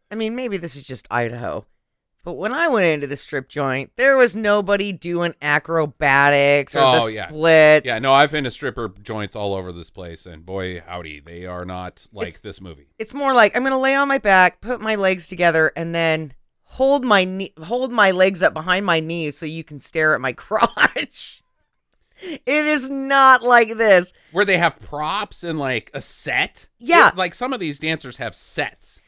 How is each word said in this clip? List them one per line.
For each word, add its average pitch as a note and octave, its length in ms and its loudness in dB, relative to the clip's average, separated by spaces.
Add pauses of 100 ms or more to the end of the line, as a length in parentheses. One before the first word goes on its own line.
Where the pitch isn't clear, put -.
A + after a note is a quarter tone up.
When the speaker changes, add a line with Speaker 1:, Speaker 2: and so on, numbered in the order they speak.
(100)
Speaker 1:
I G3+ 40 -12
mean, A3 220 -4
maybe A#3+ 220 -6
this E3 180 -10
is C#3 60 -16
just - 280 -12
Idaho. A#2 560 -6 (580)
But F3 100 -10
when F#3 180 -6
I D#4+ 140 -2
went A3 200 2
into D3+ 200 0
the C3+ 100 -8
strip - 320 -8
joint, C3+ 460 -4
there C4+ 220 4
was A#3+ 200 4
nobody G#3 560 0
doing E3+ 480 -6
acrobatics C#3+ 1300 2
or C#3+ 60 2
Speaker 2:
Oh, B2+ 260 4
Speaker 1:
the A2 80 -2
Speaker 2:
yeah. G2 140 -6
Speaker 1:
splits. D#3 580 6
Speaker 2:
Yeah, A#2 140 0
no, C3+ 120 2
I've C#3+ 200 6
been D3+ 120 -4
to B2 60 -4
stripper A2+ 500 -8
joints G#2 360 -8
all G2+ 180 -4
over F#2 160 -6
this E2+ 200 -16
place, E2+ 360 -16
and E2 180 -20
boy, F#2 360 -8
howdy, E2 400 -14
they E2+ 260 -16
are F2+ 180 -10
not F2+ 480 -12
like F#2+ 160 -8
Speaker 1:
It's - 120 -10
Speaker 2:
this G2+ 200 -16
movie. E2 280 -18 (100)
Speaker 1:
It's A3 160 -8
more C#4 180 0
like, A3+ 240 4
"I'm B3 60 -2
gonna C4 160 -2
lay C4+ 160 0
on C#4 140 0
my C4+ 100 0
back, F#3 420 2
put A3+ 200 -8
my A3 160 -2
legs F#3+ 320 -2
together, E3 480 2
and E3 180 -6
then D#3+ 380 -2 (320)
hold C4+ 400 0
my G#3 200 2
knee, F#3 280 -8 (100)
hold A#3+ 300 -4
my G#3+ 180 4
legs F#3 320 2
up F3 100 4
behind F3+ 320 -2
my F3 140 2
knees D#3+ 400 -4
so - 80 -8
you D#3+ 160 -10
can D3 160 -18
stare D#3 360 0
at A#2+ 60 -2
my C3 120 -4
<laughs> - 20 -18
crotch." - 1080 -2 (800)
It E4+ 260 -10
is D4+ 400 0
not C4+ 540 4
like A#3 340 4
this. G3+ 360 4 (200)
Speaker 2:
Where G3+ 140 0
they F#3+ 100 2
have E3 240 0
props E3+ 640 -8
and, E3 140 -6
like, C3 340 -4
a C#3 80 -10
set. - 680 -6 (120)
Speaker 1:
Yeah. C4+ 300 6
Speaker 2:
It, E3+ 80 0
like, F3+ 180 -4
some B3+ 180 -6
of B3 80 -6
these D3 180 -6
dancers D#3 380 -6
have A#2 180 -8
sets. - 720 -10